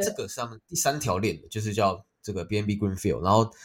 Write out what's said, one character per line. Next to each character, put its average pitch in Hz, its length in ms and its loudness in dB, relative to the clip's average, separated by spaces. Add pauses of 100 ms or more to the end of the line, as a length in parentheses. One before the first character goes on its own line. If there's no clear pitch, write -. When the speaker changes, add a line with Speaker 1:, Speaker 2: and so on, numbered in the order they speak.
Speaker 1:
这 202 120 2
个 123 160 -8
是 - 120 -10
他 120 60 -4
们 113 200 -16
第 - 80 -12
三 147 240 0
条 101 200 0
链 98 180 0
的， - 60 -18
Speaker 2:
对。 - 60 -20
Speaker 1:
就 110 120 -6
是 104 140 -2
叫 98 300 2 (180)
这 104 100 -8
个 90 120 -6
B 104 140 -2
N 104 80 -2
B 104 100 2
Greenfield。 95 460 0
然 95 100 4
后， 113 180 6 (140)